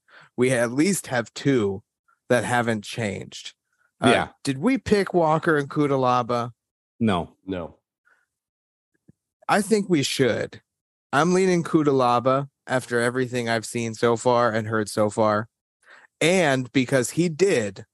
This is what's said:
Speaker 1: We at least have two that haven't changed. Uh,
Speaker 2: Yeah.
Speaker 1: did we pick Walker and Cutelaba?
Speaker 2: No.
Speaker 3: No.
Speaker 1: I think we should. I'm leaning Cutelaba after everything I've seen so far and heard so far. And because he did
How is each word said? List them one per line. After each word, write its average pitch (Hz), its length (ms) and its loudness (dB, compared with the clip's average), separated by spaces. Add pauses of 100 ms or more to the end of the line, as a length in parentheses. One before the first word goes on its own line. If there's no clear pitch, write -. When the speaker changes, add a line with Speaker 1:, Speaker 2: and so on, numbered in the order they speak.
(360)
Speaker 1:
We 127 160 2
at 120 220 0
least 160 340 0
have 117 260 -4
two 104 480 0 (460)
that 120 160 2
haven't 113 400 -2
changed. - 680 -10 (480)
Uh, 120 80 2
Speaker 2:
Yeah. 95 180 2 (160)
Speaker 1:
did 135 140 -4
we 240 200 0
pick 202 360 0
Walker 160 420 2
and 143 140 -2
Cutelaba? 123 840 0 (480)
Speaker 2:
No. 92 360 -2 (100)
Speaker 3:
No. 90 320 -10 (1700)
Speaker 1:
I 185 140 2
think 196 280 0
we 151 140 2
should. - 580 -2 (520)
I'm 160 200 4
leaning 180 300 2
Cutelaba 135 880 2 (180)
after 120 320 -2
everything 120 500 -2
I've 113 160 -2
seen 117 280 -6
so 117 240 2
far 120 340 2
and 110 160 -2
heard 110 220 -2
so 107 200 0
far. 107 380 0 (720)
And 147 520 2
because 131 380 0
he 175 180 0
did 139 640 -2